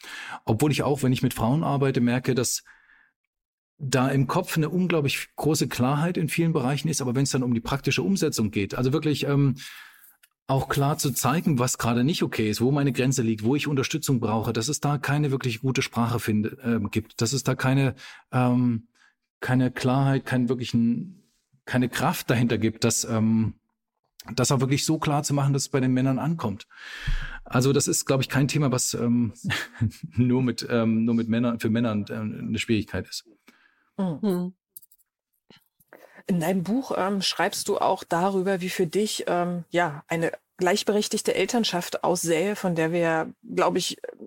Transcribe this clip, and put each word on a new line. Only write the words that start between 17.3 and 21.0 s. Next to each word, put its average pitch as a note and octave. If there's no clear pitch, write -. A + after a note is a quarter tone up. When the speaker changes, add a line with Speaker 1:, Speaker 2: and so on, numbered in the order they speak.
Speaker 1:
es C3+
da B2+
keine, C3
ähm, B2
keine B2+
Klarheit, C3+
keinen B2+
wirklichen, A#2+